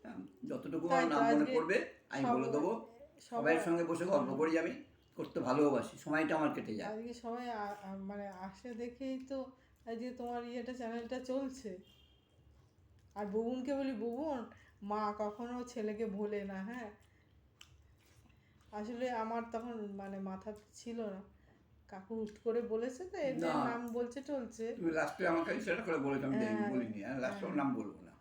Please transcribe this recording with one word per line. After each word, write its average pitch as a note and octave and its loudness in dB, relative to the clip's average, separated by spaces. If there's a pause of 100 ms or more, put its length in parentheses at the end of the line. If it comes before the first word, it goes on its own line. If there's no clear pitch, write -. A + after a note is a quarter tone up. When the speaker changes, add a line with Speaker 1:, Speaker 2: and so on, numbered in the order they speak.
Speaker 1:
হ্যাঁ, A#2+ -12 (340)
যতটুকু D3+ -2
আমার - 6
Speaker 2:
তাই E3 4
তো, D3+ 4
Speaker 1:
নাম - 8
মনে - 8
Speaker 2:
আজকে C4 2
Speaker 1:
পড়বে, G3+ 4 (160)
আমি C#3 0
Speaker 2:
সব-, A#3+ 6
Speaker 1:
বলে C3 2
দেবো। F3+ 0 (240)
Speaker 2:
সবাই E3 4
Speaker 1:
সবাই D#3+ 4
সঙ্গে E3+ 4
বসে E3 2
গল্প F3+ 4
Speaker 2:
হুম। C3 0
Speaker 1:
করি D#3+ 4
আমি, E3+ -2 (320)
করতে - -4
ভালোবাসি, C3 4
সময়টা D#3 2
আমার D3+ 4
কেটে A2 -4
যায়। G#3+ -4
Speaker 2:
আজকে A#3 -8
সবাই A#3+ -6
আ-, G#3 -4
আ-, G3 -8
মানে, G3+ -6
আসে F#3+ -10
দেখেই C4 -6
তো C4 -4 (340)
এই A#3 -4
যে B3 -6
তোমার A#3+ -4
ইয়েটা, A#3+ -6
চ্যানেলটা A#3 -4
চলছে। B3+ -4 (1400)
আর G#3 -4
বুবুনকে A#3+ 0
বলি, C4+ 0
"বুবুন, A#3+ -2 (380)
মা G#3 0
কখনো A#3+ -4
ছেলেকে G#3+ -4
ভোলে G3+ -2
না।" G3 -6
হ্যাঁ, A3+ -6 (1800)
আসলে A#3 -4
আমার A3+ -2 (100)
তখন, A3+ -4
মানে, G3 -8
মাথা F#3+ -6 (220)
ছিল A#3 -8
না, G3 -4 (680)
কাকু G3 -10
হুট A3 -4
করে A#3 2
বলেছে A3+ -2
তো, F#4+ -8
এদের D#4 2
Speaker 1:
না। C#4+ 4
Speaker 2:
নাম A#3+ -2
বলছে, A#3+ -2
চলছে। A#3 -4
Speaker 1:
তুমি E3 2
লাস্টে F3+ 2
আমাকে E3 4
ইশারা - 0
করে D#3+ 2
বলেছো, C3+ 2
আমি C3+ 2
Speaker 2:
হ্যাঁ, A2 2
Speaker 1:
বলিনি। A2 0
হ্যাঁ, C3 -4
লাস্টে G#2 -2
ওর - -2
Speaker 2:
হ্যাঁ। C#3+ 2
Speaker 1:
নাম C3 4
বলবো G2+ -4
না। E2+ -18 (100)